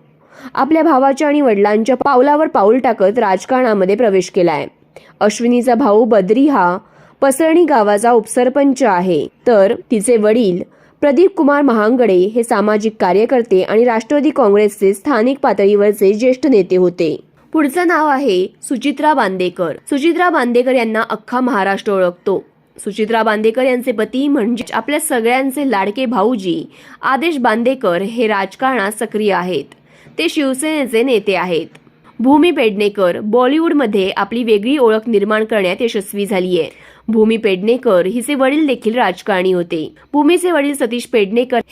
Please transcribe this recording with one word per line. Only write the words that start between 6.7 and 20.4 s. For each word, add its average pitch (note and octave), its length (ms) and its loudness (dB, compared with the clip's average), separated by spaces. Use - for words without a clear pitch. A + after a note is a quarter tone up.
पसरणी D#4+ 440 2
गावाचा A3+ 480 2
उपसरपंच B3+ 680 0
आहे, F3+ 440 0
तर A3 280 4
तिचे A#3 260 2
वडील G#3 640 0
प्रदीप D4 360 2
कुमार C#4+ 260 2
महांगडे A3+ 520 2
हे G#3+ 280 0
सामाजिक G#3+ 580 0
कार्यकर्ते G#3 600 2
आणि A3 220 0
राष्ट्रवादी B3+ 460 0
काँग्रेसचे G#3 640 2
स्थानिक C4 440 -2
पातळीवरचे G3+ 720 2
ज्येष्ठ B3+ 340 0
नेते F#3+ 300 2
होते. F3 440 0
पुढचं D#4 340 0
नाव D#4 200 0
आहे B3+ 400 0
सुचित्रा G#3+ 520 -2
बांदेकर. F3+ 580 -2
सुचित्रा E4 400 0
बांदेकर B3+ 440 0